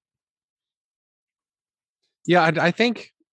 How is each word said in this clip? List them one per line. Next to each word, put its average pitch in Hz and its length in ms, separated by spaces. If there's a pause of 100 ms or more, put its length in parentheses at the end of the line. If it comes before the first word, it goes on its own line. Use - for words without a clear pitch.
(2250)
Yeah, 175 180
I, 160 240
I 175 40
think, 226 400 (220)